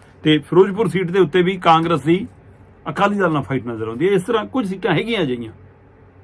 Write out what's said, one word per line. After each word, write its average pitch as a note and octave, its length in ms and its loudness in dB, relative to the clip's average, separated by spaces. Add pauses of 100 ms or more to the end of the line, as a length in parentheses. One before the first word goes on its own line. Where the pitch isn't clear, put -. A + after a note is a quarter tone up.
(240)
ਤੇ D#3 140 4
ਫਿਰੋਜ਼ਪੁਰ F#3+ 500 2
ਸੀਟ F3 240 -2
ਦੇ G3 80 2
ਉੱਤੇ F3+ 220 2
ਵੀ F#3 160 0
ਕਾਂਗਰਸ E3 440 2
ਦੀ E3+ 260 0 (640)
ਅਕਾਲੀ G3+ 280 0
ਦਲ F3+ 140 2
ਨਾਲ D3 120 -2
ਫਾਈਟ B2+ 240 -6
ਨਜ਼ਰ A2+ 200 -6
ਆਉਂਦੀ B2 220 -2
ਹੈ। G3+ 40 2
ਇਸ F#3 100 2
ਤਰ੍ਹਾਂ A3 220 -2
ਕੁਝ G#3 220 -4
ਸੀਟਾਂ F#3+ 260 -2
ਹੈਗੀਆਂ A3 280 -2
ਅਜਿਹੀਆਂ A#2+ 300 -6 (720)